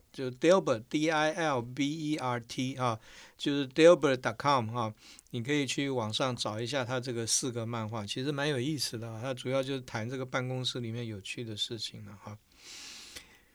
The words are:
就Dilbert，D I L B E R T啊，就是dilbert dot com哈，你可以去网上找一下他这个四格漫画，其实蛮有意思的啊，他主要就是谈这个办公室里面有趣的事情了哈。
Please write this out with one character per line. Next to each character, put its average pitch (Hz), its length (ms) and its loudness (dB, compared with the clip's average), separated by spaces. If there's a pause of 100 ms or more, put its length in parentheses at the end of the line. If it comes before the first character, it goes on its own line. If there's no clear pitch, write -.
(120)
就 131 200 -6
Dilbert，D 156 800 4
I 156 220 2
L 151 280 2
B 123 240 -2
E 151 320 -2
R 123 220 -2
T 127 340 -4
啊， 123 260 0 (380)
就 - 140 -2
是 143 180 0
dilbert 156 480 8
dot 120 240 -2
com 131 300 4
哈， 117 200 -2 (380)
你 120 140 -6
可 143 100 -2
以 147 140 2
去 139 240 -2
网 113 200 0
上 127 240 0
找 110 240 -4
一 120 60 -2
下 131 180 -2
他 127 160 -2
这 123 140 -4
个 113 140 -2
四 131 240 0
格 117 120 -4
漫 113 240 -4
画， 107 160 -4
其 127 200 -6
实 143 80 -2
蛮 143 180 0
有 139 100 0
意 139 200 -2
思 - 180 -4
的 110 100 -8
啊， 113 140 -10
他 131 100 -4
主 123 200 -6
要 135 100 2
就 135 140 -4
是 131 60 -6
谈 117 280 -6
这 131 80 -6
个 131 80 -6
办 127 220 -4
公 127 180 -4
室 127 140 -4
里 117 120 -6
面 120 140 -6
有 107 160 -8
趣 - 220 -8
的 110 120 -8
事 117 220 -4
情 110 300 -10
了 101 120 -16
哈。 107 160 -14 (1200)